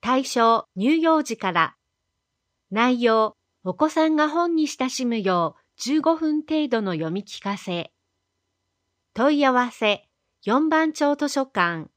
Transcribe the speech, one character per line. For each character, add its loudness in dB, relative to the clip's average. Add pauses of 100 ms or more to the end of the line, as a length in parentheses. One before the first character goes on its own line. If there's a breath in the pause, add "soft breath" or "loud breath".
対 -2
象、 2
乳 2
幼 2
児 -8
か -4
ら。 0 (920)
内 2
容、 2 (280)
お -4
子 0
さ 0
ん 2
が 2
本 -2
に 0
親 -4
し -6
む -2
よ 0
う、 -20 (160 soft breath)
十 -2
五 2
分 -2
程 -2
度 0
の -2
読 -4
み -6
聞 -18
か -6
せ。 -8 (1200)
問 2
い 2
合 2
わ 0
せ、 -2 (340)
四 0
番 2
町 0
図 -4
書 -2
館。 -2